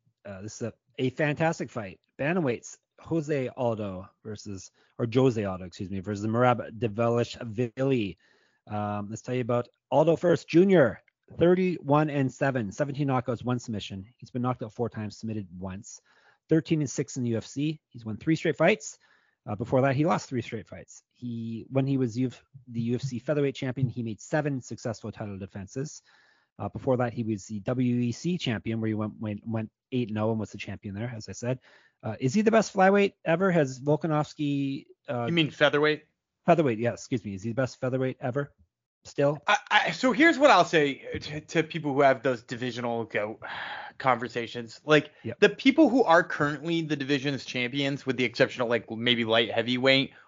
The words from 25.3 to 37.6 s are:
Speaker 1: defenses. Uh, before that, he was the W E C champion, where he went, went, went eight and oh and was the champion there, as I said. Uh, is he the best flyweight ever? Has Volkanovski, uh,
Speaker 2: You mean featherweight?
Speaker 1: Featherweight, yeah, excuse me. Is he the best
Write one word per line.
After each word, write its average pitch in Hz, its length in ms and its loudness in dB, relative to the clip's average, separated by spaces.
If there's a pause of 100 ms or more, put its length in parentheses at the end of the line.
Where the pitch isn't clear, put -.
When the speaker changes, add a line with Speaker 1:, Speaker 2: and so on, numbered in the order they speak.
Speaker 1:
defenses. 98 640 -12 (560)
Uh, 101 100 -6
before - 280 0
that, 120 160 -2
he 117 100 -4
was 107 220 -4
the 107 160 -8
W 123 340 0
E 120 160 0
C 175 260 -2
champion, 113 420 -4
where 110 100 -2
he 110 40 0
went, 107 260 -4
went, 107 240 -6
went 110 280 -4 (200)
eight 123 180 -2
and 107 100 -4
oh 110 100 2
and 113 100 0
was 101 120 -6
the 98 80 -14
champion 98 340 -10
there, 113 220 -8
as 110 120 -12
I 98 40 -12
said. 123 260 -6 (460)
Uh, 110 160 -8
is 131 140 0
he 214 80 4
the 214 100 4
best 214 220 2
flyweight 196 400 4 (120)
ever? 175 260 2
Has 135 280 2
Volkanovski, 143 1080 -2 (220)
uh, 120 180 -4
Speaker 2:
You 160 80 -2
mean 156 180 2
featherweight? 147 520 2 (420)
Speaker 1:
Featherweight, 151 340 4
yeah, 117 140 0
excuse - 300 -6
me. 101 120 -8
Is 92 80 -10
he 117 60 -6
the 110 60 -6
best 131 240 -2